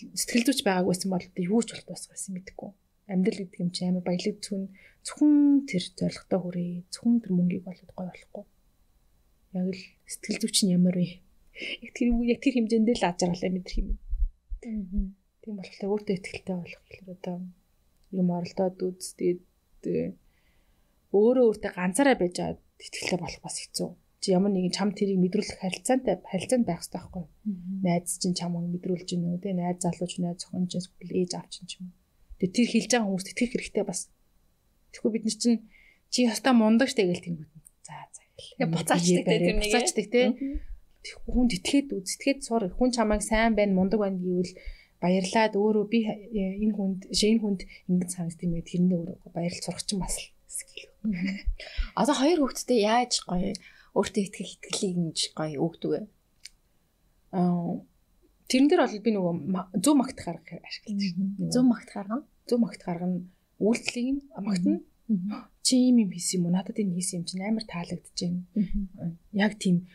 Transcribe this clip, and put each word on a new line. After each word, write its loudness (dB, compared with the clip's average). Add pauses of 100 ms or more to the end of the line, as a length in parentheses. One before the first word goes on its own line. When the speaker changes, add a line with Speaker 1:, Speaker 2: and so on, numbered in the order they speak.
(120)
Speaker 1:
сэтгэл 0
зүйч 2
байгаагүй 2
байсан -2
бол -2
одоо -6
юу 2
ч -10
болт -16
бас -12
байсан -12
мэдэхгүй. -14 (380)
Амьдрал 0
гэдэг -12
юм -2
чинь -4
амар 0
баялаг, -2
зөвхөн, -6 (400)
зөвхөн 4 (280)
тэр -2
зоригтой -2
хүрээ, -4 (160)
зөвхөн 2
тэр -4
мөнгийг 2
олоод -16
гой -8
болохгүй. -14 (1120)
Яг -2
л -6 (220)
сэтгэл -8
зүйч -2
нь 4
ямар 6
вэ? -2 (600)
Яг -18
тэр, 0 (160)
яг 2
тэр 2
хэмжээндээ 4
л 0
аз 0
жаргалаа 0
мэдрэх -6
юм. 0 (760)
Speaker 2:
Мгм. -4 (400)
Speaker 1:
Тийм -10
болохоор -10
өөртөө -2
итгэлтэй -8
болох -12
гэхээр -20
одоо -8 (760)
юм 2
оролдоод -2
үз, -6
тэгээд, -2 (420)
э, -2 (960)
өөрөө 6
өөртөө 2
ганцаараа 4
байж -2
аваад -4 (200)
итгэлтэй -6
болох -12
бас -12
хэцүү. -8 (360)
Чи 2
ямар 4
нэгэн 0
чам 0
тэрийг 2
мэдрүүлэх 0
харилцаантай, 0
харилцаанд 0
байх -2
хэрэгтэй -12
байхгүй -10
юу? -12 (160)
Speaker 2:
Мгм. -6
Speaker 1:
Найз 0
чинь -2
чамайг -4
мэдрүүлж -4
гинэ -2
үү, -2
тэ? -2
Найз -2
залууч, -2
найз -4
охин -2
ч -6
эсвэл -14
ээж 0
аав -12
чинь -18
ч -14
юм -16
уу. -20 (360)
Тэгээд -2
тэр 6
хэлж 2
байгаа 4
хүмүүст -4
итгэх 0
хэрэгтэй -2
бас. -6 (960)
Тэгэхгүй 0
бид -4
нар -2
чинь 2 (520)
чи 0
ёстой 2
мундаг 6
штэ 2
гэл 0
тэнгүүд. -8 (320)
За, -20 (140)
за -20
гэл. -20
Speaker 2:
Тэгээ 0
буцаачдаг 2
Speaker 1:
Бие 6
Speaker 2:
тэ -2
Speaker 1:
барь, 4
Speaker 2:
тэр 2
нэгээ. 4
Speaker 1:
буцаачдаг 0
тэ. 2
Speaker 2:
Мгм. -2 (480)
Speaker 1:
Тэгэхгүй -10
хүнд 4
итгээд 0
үз. -6
Итгээд -2
сур. -2 (100)
Хүн 2
чамайг 0
сайн 2
байна, 4
мундаг 2
байна 0
гэвэл -2 (520)
баярлаад 2
өөрөө 2
би, 2
э, -4
энэ 2
хүнд, -2 (120)
жишээ, 4
энэ 2
хүнд -2 (240)
ингэж 0
санагдсан -8
юм 0
гэдэг -8
тэрнээ 4
өөрөө -8 (120)
баярлж -4
сурах -8
чинь -4
бас -4
л -12 (220)
скил. -14 (160)
Speaker 2:
Мгм. -2 (640)
Одоо 2
хоёр 4
хүүхэдтэй 2
яаж 2
гоё -2 (380)
өөртөө 0
итгэх -10
итгэлийг -4
ингэж -2 (180)
гоё -4
өгдөг -2
вэ? 0 (1300)
Speaker 1:
Аа, 0 (720)
тэрэн 6
дээр 6
бол 0
би -2
нөгөө 0 (100)
ма-, -2
зөв 4
магтах 0
арга -12
ашиглаж -8 (120)
Speaker 2:
Мгм. -2
Speaker 1:
байна. -2
Speaker 2:
Зөв 4
магтах 2
арга -6
нь? -10 (200)
Speaker 1:
Зөв 2
магтах -2
арга -4
нь -2 (400)
үйлдэлийг 0
нь -2 (160)
магтана. 0 (220)
Speaker 2:
Мгм. -2 (300)
Speaker 1:
Чи 0
ийм 6
юм 4
хийсэн -4
юм 2
уу? 2
Надад -2
энэ -2
хийсэн -4
юм -8
чинь -8
амар -2
таалагдаж -10
байна. -2 (140)
Speaker 2:
Мгм. -2 (140)
Speaker 1:
Яг 2
тийм 2 (100)